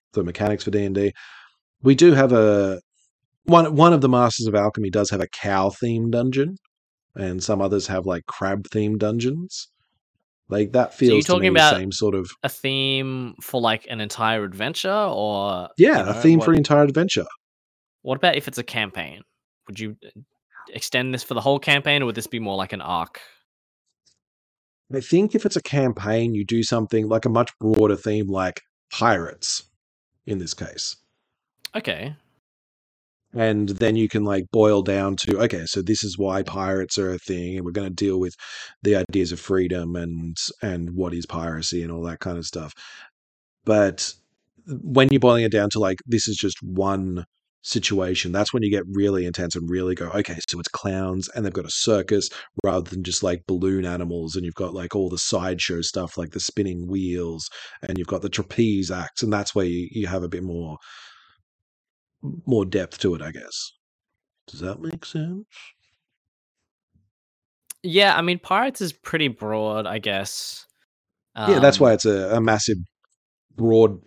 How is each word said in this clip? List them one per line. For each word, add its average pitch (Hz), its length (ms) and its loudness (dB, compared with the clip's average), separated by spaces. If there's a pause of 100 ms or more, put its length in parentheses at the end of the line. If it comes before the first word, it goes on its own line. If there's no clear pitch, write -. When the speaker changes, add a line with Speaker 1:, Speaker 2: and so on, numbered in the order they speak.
(140)
Speaker 1:
the 101 100 0
mechanics 104 400 -4
for - 80 -6
D 101 140 0
and 98 80 -4
D. 98 200 2 (680)
We 131 140 8
do 165 180 8
have 135 180 4
a, 101 480 4 (680)
one, 160 300 6
one 165 180 8
of 151 80 4
the 131 80 6
Masters 123 360 4
of 107 80 0
Alchemy 104 380 0
does 101 180 2
have 98 120 -2
a - 60 -4
cow-themed 113 840 -2
dungeon, 131 460 0 (580)
and 92 280 -6
some 101 180 0
others 98 260 0
have, 92 180 -4
like, 87 220 -4
crab-themed 104 720 -4
dungeons. 120 680 -4 (800)
Like, 104 260 0
that 123 200 2
Speaker 2:
So - 120 2
you're 120 100 8
Speaker 1:
feels 107 100 4
to - 60 2
Speaker 2:
talking 180 100 4 (120)
Speaker 1:
me 165 60 6
Speaker 2:
about 151 160 8
Speaker 1:
same 95 160 -4
sort 104 220 0
of 92 160 -2 (140)
Speaker 2:
a 135 60 -2
theme 135 920 -4
for, - 180 -4
like, 110 300 0
an 117 100 -8
entire 110 440 -2
adventure, 107 480 -4 (180)
or, 101 600 -2 (100)
Speaker 1:
Yeah, 240 180 8
Speaker 2:
you 98 140 0
Speaker 1:
a - 20 -2
Speaker 2:
know, 110 80 -6
Speaker 1:
theme 165 160 8
Speaker 2:
what 156 80 0
Speaker 1:
for 170 60 6
an 156 60 6
entire 147 260 4
adventure. 143 420 0 (800)
Speaker 2:
What 131 140 -2
about 165 180 4
if 147 120 -4
it's 135 120 -8
a 120 40 -6
campaign? 98 580 -8 (460)
Would 104 120 -14
you, 107 160 -10 (100)
uh, - 40 -20 (600)
extend 127 440 -4
this 123 100 -6
for - 120 -6
the 113 60 -2
whole 139 180 2
campaign, 143 420 2
or 131 60 0
would 110 80 -4
this 113 120 -6
be 117 120 -8
more 101 180 -4
like 95 160 -4
an 98 80 -6
arc? 85 380 -4 (1700)
Speaker 1:
I 135 60 -4
think 185 340 2
if 226 120 0
it's 196 100 -2
a 170 60 -2
campaign, 117 760 0
you 104 100 -2
do 117 180 0
something 110 440 0
like 110 180 2
a 123 40 2
much 117 300 2
broader 107 360 4
theme, 104 320 -2
like 95 340 -4 (300)
pirates - 720 -2 (640)
in 101 120 -4
this 87 160 -8
case. - 420 -10 (800)
Speaker 2:
Okay. 120 400 -6 (1200)
Speaker 1:
And 107 340 0
then 110 300 0
you 110 100 2
can, 107 160 -4
like, 98 280 -2
boil 107 300 6
down 98 360 0
to, 104 240 -2
"Okay, 95 240 -2
so 98 160 -4
this 104 240 -2
is 92 120 -8
why 98 240 -2
pirates 95 560 -4
are 95 140 -2
a 90 80 -4
thing, 90 380 -6
and 90 80 -6
we're 87 80 -8
gonna 98 160 -6
deal 95 280 0
with 92 160 -2 (480)
the 104 140 4
ideas 92 380 0
of 85 80 -10
freedom 90 560 -2
and, 85 400 -8 (240)
and 87 340 -6
what 90 180 -4
is 85 120 -6
piracy 82 580 -6
and 82 80 -8
all 85 120 -8
that 85 180 -10
kind 90 160 -6
of 82 80 -10
stuff." 78 280 -12 (920)
But 104 480 2 (540)
when 135 440 2
you're 139 80 6
boiling 120 240 6
it 110 80 0
down 104 200 2
to, 110 80 -2
like, 95 260 0
this 117 240 0
is 104 80 -4
just 95 260 -4
one 92 640 -4 (360)
situation, 92 680 -2
that's 101 220 0
when 120 100 0
you 104 80 0
get 98 120 0 (100)
really 98 320 2
intense 87 320 -6
and 85 120 -6
really 90 260 -2
go, 90 160 -8
"Okay, 87 280 -4 (100)
so 87 80 -8
it's 85 120 -10
clowns, 95 640 -4
and 110 100 -4
they've 95 60 -4
got - 140 -8
a - 60 -12
circus 101 580 0 (340)
rather 92 260 -2
than 92 140 -8
just, 87 180 -6
like, 87 260 -2
balloon 95 380 0
animals, 87 520 -6
and 90 80 -4
you've 82 100 -8
got, 90 180 -6
like, 87 220 -8
all 95 140 0
the 90 80 -6
sideshow 90 640 -4
stuff, 87 360 -6
like 85 140 -6
the 87 80 -8
spinning 90 480 -4
wheels, 87 640 -4 (320)
and 87 160 -6
you've 87 100 -6
got 92 140 -4
the 101 80 -6
trapeze 101 640 -2
acts," 90 320 -8
and 107 100 0
that's 101 200 -4
where 98 120 0
you, 87 260 -4
you 104 160 -6
have 90 160 -4
a 87 60 -6
bit 90 140 -8
more, 85 340 -8 (1700)
more 110 180 2
depth 92 340 -4
to 92 140 0
it, 78 80 -8
I 78 100 -12
guess. - 400 -14 (760)
Does - 140 -18
that - 200 -8
make 165 240 -10
sense? 175 400 -8 (2500)
Speaker 2:
Yeah, 190 340 4
I 170 40 2
mean, 175 180 0
pirates 240 420 -2
is 170 120 -4
pretty 156 340 -2
broad, 107 580 -4
I 101 140 -6
guess. 98 640 -6 (720)
Speaker 1:
Yeah, 113 220 4
that's 139 200 8
why 135 100 8
Speaker 2:
Um, 113 60 8
Speaker 1:
it's 98 100 0
a, 101 300 2
a 117 60 2
massive, 110 360 2 (800)
broad 110 520 6